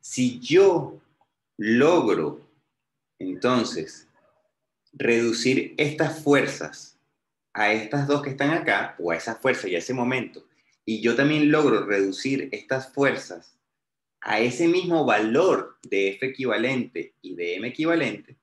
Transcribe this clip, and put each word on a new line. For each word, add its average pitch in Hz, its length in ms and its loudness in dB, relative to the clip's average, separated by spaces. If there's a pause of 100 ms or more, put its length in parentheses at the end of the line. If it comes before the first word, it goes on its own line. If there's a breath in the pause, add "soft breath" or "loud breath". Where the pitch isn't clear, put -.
Si 123 400 -4
yo 170 600 4 (560)
logro, 110 840 2 (800)
entonces, 95 880 -4 (840)
reducir 117 840 0
estas 151 460 -2
fuerzas - 760 -2 (540)
a 107 200 0
estas 139 360 -2
dos 143 140 2
que 139 80 -6
están 139 200 -2
acá, 113 480 -2
o 85 140 -2
a 82 40 -2
esa 113 200 -8
fuerza - 320 -2
y 87 80 -2
a - 20 0
ese 123 160 -6
momento, 127 520 -4 (380)
y 107 160 -4
yo 117 140 2
también 147 360 4
logro 127 360 4
reducir 101 680 -2
estas 131 400 -6
fuerzas 123 680 -4 (600)
a 107 200 -2
ese 127 280 2
mismo 170 360 2
valor 120 760 2
de 98 260 0
F - 180 -4
equivalente 120 960 -4
y 90 140 -14
de 87 200 -4
M 110 120 -8
equivalente 147 760 -2